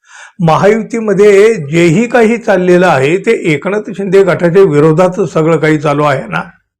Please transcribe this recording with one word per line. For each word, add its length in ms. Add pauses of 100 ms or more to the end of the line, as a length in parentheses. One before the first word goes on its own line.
(480)
महायुतीमध्ये 1040
जेही 540
काही 300
चाललेलं 500
आहे 300
ते 360
एकनाथ 440
शिंदे 260
गटाच्या 380
विरोधात 600
सगळं 360
काही 200
चालू 260
आहे 240
ना. 160 (360)